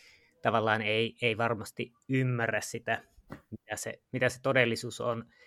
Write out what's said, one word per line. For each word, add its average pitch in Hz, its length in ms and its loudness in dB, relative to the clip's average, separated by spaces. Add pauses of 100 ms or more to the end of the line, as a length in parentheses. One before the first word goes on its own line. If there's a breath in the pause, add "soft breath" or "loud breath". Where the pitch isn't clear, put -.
(420 soft breath)
tavallaan 110 400 2
ei, 110 400 0
ei 110 160 2
varmasti 113 540 -4 (160)
ymmärrä 120 520 0
sitä, - 420 -4 (480)
mitä 107 260 -8
se, - 240 -8 (120)
mitä 127 160 2
se - 140 -4
todellisuus 120 580 2
on 117 240 -2 (220 soft breath)